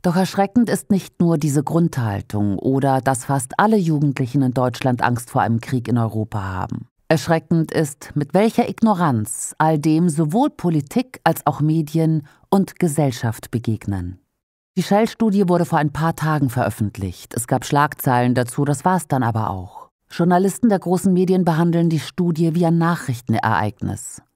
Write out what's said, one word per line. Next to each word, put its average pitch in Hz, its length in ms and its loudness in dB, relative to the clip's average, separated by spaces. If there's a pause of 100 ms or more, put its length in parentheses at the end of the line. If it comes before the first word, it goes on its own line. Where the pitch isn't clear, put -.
Doch 175 160 0
erschreckend 196 540 2
ist - 200 -2
nicht - 300 -2
nur 170 160 4
diese 147 260 2
Grundhaltung 107 960 0
oder 135 440 0
dass 131 240 -2
fast - 340 -4
alle 220 160 2
Jugendlichen 147 640 0
in 127 140 0
Deutschland 127 480 -2
Angst 120 260 -2
vor 123 140 0
einem 113 180 0
Krieg 120 260 -4
in 120 120 -2
Europa 110 440 -4
haben. 92 460 -8 (200)
Erschreckend 165 640 0
ist, - 460 -4
mit 147 180 -4
welcher 220 340 4
Ignoranz 170 880 0
all 156 200 2
dem 160 300 2
sowohl 165 420 0
Politik 175 720 -2
als - 240 0
auch 147 140 -2
Medien 160 680 0 (240)
und 196 300 0
Gesellschaft 143 720 -2
begegnen. 101 680 -4 (580)
Die 185 60 0
Shell-Studie 202 680 2
wurde 170 180 2
vor 165 120 0
ein 147 140 0
paar 160 240 -2
Tagen 151 340 0
veröffentlicht. 98 840 -4
Es 117 100 -6
gab 127 180 -2
Schlagzeilen 127 680 0
dazu, 123 300 -2
das 143 200 -2
war's 180 220 0
dann 131 160 -2
aber 110 280 -2
auch. 95 380 -12 (220)
Journalisten 180 580 2
der 196 120 2
großen 185 320 0
Medien 185 320 2
behandeln 170 460 2
die 160 100 0
Studie 165 560 0
wie 175 100 2
ein 165 120 4
Nachrichtenereignis. 110 1400 -2 (160)